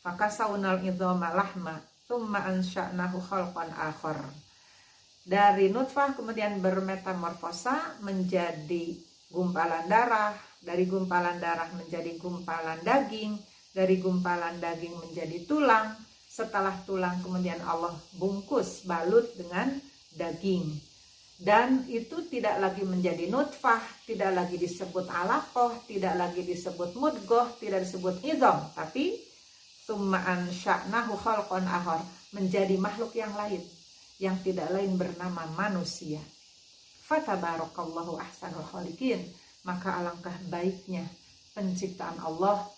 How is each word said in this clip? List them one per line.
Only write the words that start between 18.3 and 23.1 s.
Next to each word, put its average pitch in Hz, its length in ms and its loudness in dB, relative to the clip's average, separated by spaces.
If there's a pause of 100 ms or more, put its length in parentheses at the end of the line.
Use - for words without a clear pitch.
balut 180 480 4
dengan 180 480 -2 (320)
daging. 165 640 0 (580)
Dan 233 540 4
itu 240 400 -4
tidak 208 320 0
lagi 190 240 0
menjadi 180 400 0